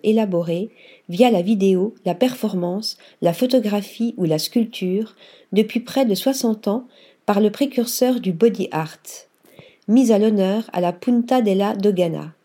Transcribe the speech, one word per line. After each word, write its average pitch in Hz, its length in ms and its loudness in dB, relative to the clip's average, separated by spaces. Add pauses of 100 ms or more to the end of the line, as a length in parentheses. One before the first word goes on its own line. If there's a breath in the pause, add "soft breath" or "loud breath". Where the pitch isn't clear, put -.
élaboré 185 680 0 (380 loud breath)
via 214 220 4
la 190 120 4
vidéo, 196 520 2 (100)
la 175 100 -2
performance, 180 840 -4 (220 soft breath)
la 170 120 2
photographie 226 840 -2
ou 190 80 -2
la 156 140 0
sculpture, 214 760 -4 (360 loud breath)
depuis 214 280 0
près 269 260 0
de 202 80 2
soixante 226 540 -2
ans, 240 180 -4 (400 loud breath)
par 202 140 2
le 214 100 4
précurseur 247 720 -2
du 190 120 -2
body 190 380 0
art, - 560 -10 (640 soft breath)
mis 226 240 4
à 208 60 6
l'honneur 208 540 2
à 180 80 -2
la 175 120 0
Punta 240 500 0
della 202 320 0
Dogana. 175 580 -2 (120)